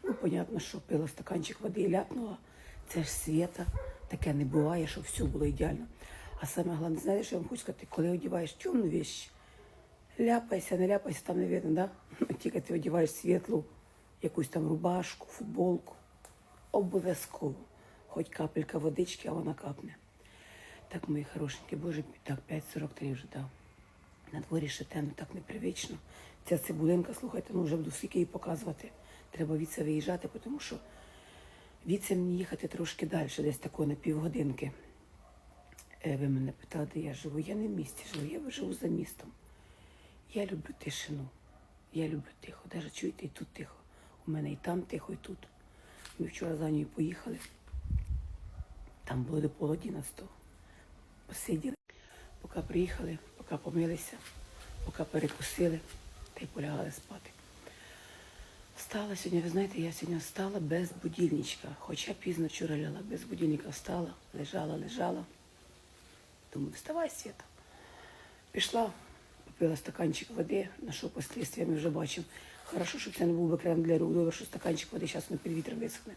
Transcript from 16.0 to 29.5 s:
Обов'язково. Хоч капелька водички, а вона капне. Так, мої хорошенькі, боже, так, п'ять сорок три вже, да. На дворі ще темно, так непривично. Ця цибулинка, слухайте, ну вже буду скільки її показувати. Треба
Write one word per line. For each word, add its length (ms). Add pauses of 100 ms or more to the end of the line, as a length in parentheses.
Обов'язково. 840 (520)
Хоч 220
капелька 480
водички, 500
а 40
вона 220
капне. 420 (920)
Так, 220
мої 240
хорошенькі, 420
боже, 280 (200)
так, 180
п'ять 220 (100)
сорок 200
три 200
вже, 200
да. 120 (840)
На 80
дворі 300
ще 140
темно, 320
так 200
непривично. 640 (480)
Ця 120
цибулинка, 560
слухайте, 400
ну 100
вже 120
буду 160
скільки 280
її 60
показувати. 680 (400)
Треба 260